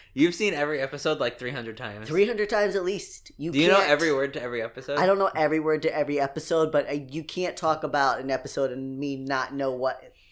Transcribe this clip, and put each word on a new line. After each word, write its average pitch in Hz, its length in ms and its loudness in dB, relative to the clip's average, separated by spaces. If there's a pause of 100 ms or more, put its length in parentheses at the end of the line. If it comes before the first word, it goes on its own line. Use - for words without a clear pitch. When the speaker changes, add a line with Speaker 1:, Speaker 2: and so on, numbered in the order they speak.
(140)
Speaker 1:
You've 170 220 4
seen 208 180 0
every 147 280 0
episode, 143 400 -2
like, 120 180 -2
three 123 120 -6
hundred 113 260 -8
times. 107 320 -10
Speaker 2:
Three 185 180 4
hundred 208 220 -2
times 208 260 2
at 185 80 0
least. - 540 -6
You 147 140 -6
Speaker 1:
Do 139 80 0
you 165 100 6
know 190 80 8
Speaker 2:
can't 190 120 4
Speaker 1:
every 151 220 4
word 139 220 0
to 151 80 -8
every 120 200 -6
episode? 131 380 -6
Speaker 2:
I 180 60 4
don't 196 140 4
know 196 160 2
every 156 260 2
word 156 220 0
to 143 120 0
every 143 240 0
episode, 156 520 0
but, 147 180 2
uh, 143 40 -4
you 143 300 -6
can't 180 320 -6
talk 156 300 -2
about 135 340 2
an 135 120 -6
episode 135 400 -2
and 135 280 -8
me 143 160 -4
not 135 380 -4
know 135 180 -2
what, 127 300 -2 (300)